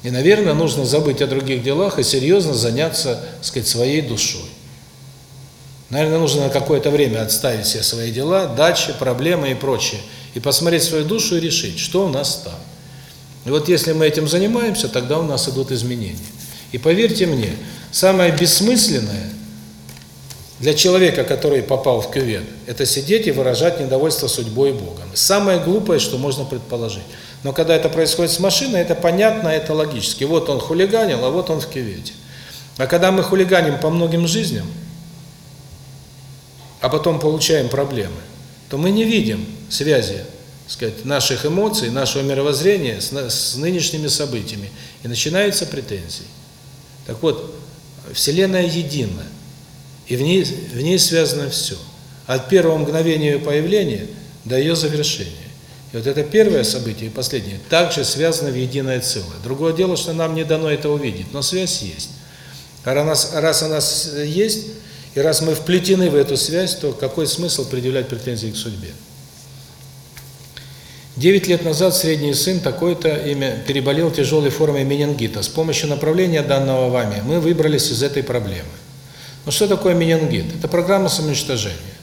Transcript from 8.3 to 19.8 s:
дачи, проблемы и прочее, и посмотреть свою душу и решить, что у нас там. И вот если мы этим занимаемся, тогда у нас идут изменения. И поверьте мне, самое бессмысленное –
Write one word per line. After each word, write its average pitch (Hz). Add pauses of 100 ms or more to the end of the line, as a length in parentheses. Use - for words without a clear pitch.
дачи, 147
проблемы 135
и -
прочее, 117 (320)
и 175
посмотреть 165
свою 156
душу 185
и -
решить, 135
что 190
у 175
нас 139
там. 85 (920)
И 127
вот 151
если 165
мы 156
этим 156
занимаемся, 202
тогда 131
у 170
нас 139
идут 131
изменения. 117 (560)
И 127
поверьте 185
мне, 120 (380)
самое 185
бессмысленное – 151 (1300)